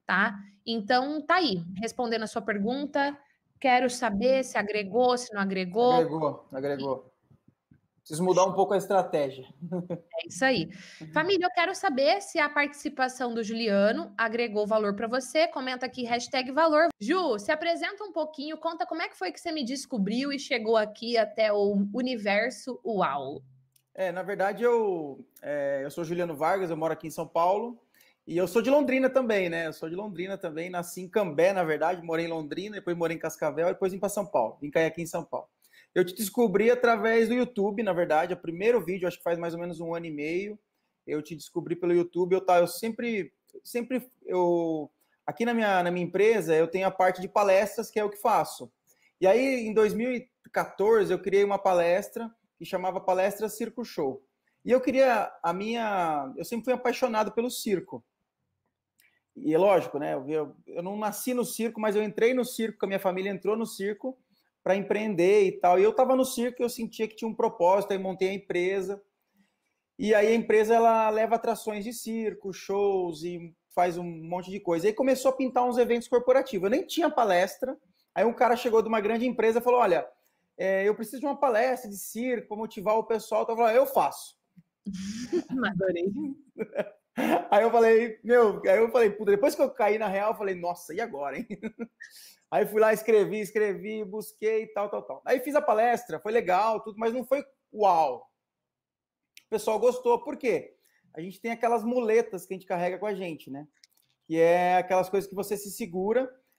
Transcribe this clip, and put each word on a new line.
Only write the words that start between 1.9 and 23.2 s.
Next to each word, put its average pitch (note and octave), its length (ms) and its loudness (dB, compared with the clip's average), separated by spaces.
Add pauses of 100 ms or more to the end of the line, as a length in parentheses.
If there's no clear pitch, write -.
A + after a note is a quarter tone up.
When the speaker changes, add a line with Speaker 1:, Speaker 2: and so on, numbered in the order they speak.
Speaker 1:
a G#3+ 40 -6
sua A3+ 140 -6
pergunta, C#4 760 -2 (420)
quero B3+ 300 4
saber B3 540 0
se B3+ 140 -6
agregou, G#3 600 0
se B3 160 -10
não G3+ 80 -4
agregou. G3 520 2
Speaker 2:
Agregou, D3+ 580 0
agregou. C3+ 640 -6 (960)
Preciso D#3+ 160 -4
mudar F#3 220 6
um G3 80 0
pouco G3 200 2
a G3 40 2
estratégia. D3+ 680 0 (160)
<laughs> F3 460 -8 (120)
Speaker 1:
É E3+ 80 -12
isso - 160 -6
aí. A3+ 240 0 (320)
Speaker 2:
Uhum. D#3 140 -18
Speaker 1:
Família, F4 320 0
eu F4+ 60 0
quero F4+ 240 0
saber D#4 460 2
se - 180 -6
a D4 100 2
participação C#4+ 840 -4
do A#3 80 -4
Juliano A3+ 720 0
agregou A3+ 480 -2
valor G#3 300 0
pra A3+ 120 -4
você. C4+ 400 0
Comenta C4 380 -6
aqui, B3 180 -8
hashtag A#3+ 480 -4
valor. D#4 360 4 (120)
Ju, C#4+ 380 0
se G3+ 140 -4
apresenta E4+ 520 -2
um F#4 80 -12
pouquinho, D#4 460 -6
conta E4 260 -6
como E4+ 200 -4
é G#4 60 -6
que - 60 -18
foi F4+ 160 -6
que - 80 -18
você E4+ 120 -6
me D#4 120 -4
descobriu B3 680 -4
e C#4 80 -4
chegou A3+ 360 -2
aqui A3 420 -2
até G#3+ 360 0
o G3+ 400 2
universo A#3+ 920 -4
UAU. D3 600 -4 (500)